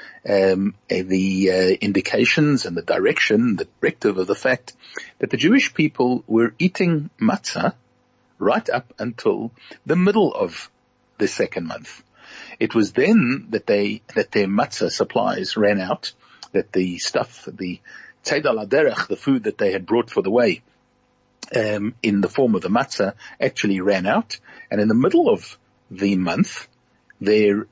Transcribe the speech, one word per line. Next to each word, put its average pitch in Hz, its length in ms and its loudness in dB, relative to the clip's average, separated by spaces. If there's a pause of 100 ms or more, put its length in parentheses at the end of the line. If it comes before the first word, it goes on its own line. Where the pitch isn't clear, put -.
(280)
um, 98 460 2 (140)
eh, 92 140 -2
the, 95 480 0
uh, 92 40 2 (260)
indications 135 840 0
and 85 100 -8
the 82 60 -6
direction, 110 720 2
the - 120 -6 (120)
directive - 380 0
of 92 80 0
the 98 80 0
fact - 400 -2 (440)
that - 120 -4
the - 60 -2
Jewish 190 380 4
people 127 520 0
were 113 320 2
eating 170 520 0 (100)
matzah - 540 -2 (680)
right 160 260 0
up - 300 -4
until 113 540 -4 (340)
the 160 100 0
middle 190 380 2
of - 360 -6 (480)
the 101 100 2
second - 380 -4
month. - 360 -14 (560)
It 110 160 -2
was 104 180 2
then 139 580 2
that 107 160 -6
they, 104 360 0 (120)
that - 180 -2
their 101 160 0
matzah 101 420 -2
supplies 98 640 -2
ran 104 240 2
out, - 320 -6 (400)
that - 200 -2
the 90 260 -2
stuff, - 520 -6
the 90 300 -10 (440)
tzedel 131 420 -2
aderech, 120 400 2
the 98 100 -4
food 131 280 0
that 107 140 -4
they 98 140 0
had 92 140 -4
brought 117 240 0
for - 120 -2
the 95 80 -2
way, 113 320 2 (920)
um, 107 480 -2
in 101 180 2
the 92 80 0
form 123 260 2
of 90 80 0
the 92 60 -4
matzah, 104 460 -2 (260)
actually 101 400 -2
ran 95 260 0
out. 175 320 -2 (320)
And 104 100 -2
in 107 80 2
the 110 60 4
middle 214 340 4
of - 300 -2 (320)
the 98 260 0
month, - 500 -2 (540)
there, 104 520 2